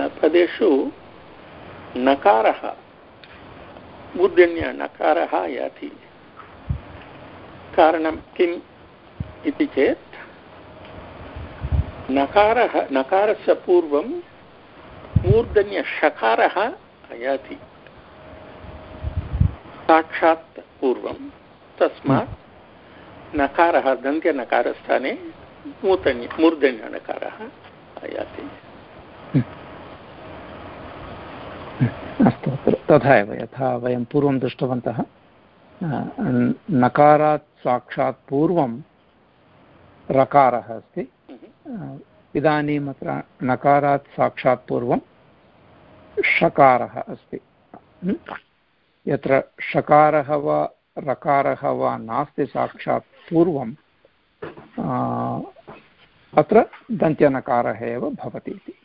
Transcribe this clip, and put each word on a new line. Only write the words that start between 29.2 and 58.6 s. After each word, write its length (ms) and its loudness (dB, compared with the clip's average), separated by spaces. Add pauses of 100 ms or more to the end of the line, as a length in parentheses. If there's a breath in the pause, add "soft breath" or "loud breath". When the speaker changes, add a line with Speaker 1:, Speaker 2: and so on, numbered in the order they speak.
Speaker 3:
हम्म। 460 0
अस्तु, 240 0
अत्र 480 4
तथा 180 6
एव, 180 0
यथा 420 -4
वयं 280 -2
पूर्वं 340 0
दृष्टवन्तः, 600 -4
अ, 60 -2 (800)
न-, 720 -2 (160)
नकारात् 720 4
साक्षात् 840 -4
पूर्वं 540 0 (1300)
रकारः 520 4
अस्ति। 460 -12 (220)
Speaker 1:
हम्म। 680 -14
Speaker 3:
अ, 40 -18 (340)
इदानीम् 540 0
अत्र 340 -8 (200)
नकारात् 640 2
साक्षात् 600 -2
पूर्वं 300 0 (1300)
षकारः 760 2
अस्ति। 400 -12 (340)
हम्म। 420 -8 (920)
यत्र 360 0 (280)
षकारः 600 4
वा 360 -2 (280)
रकारः 720 -2
वा 280 -2
नास्ति 500 -4
साक्षात् 580 -4
पूर्वं, 720 0 (1040)
अ, 720 -4 (880)
अत्र 280 4 (260)
दन्त्यनकारः 920 0
एव 280 -6
भवति 400 -12
इति। 220 -14 (120)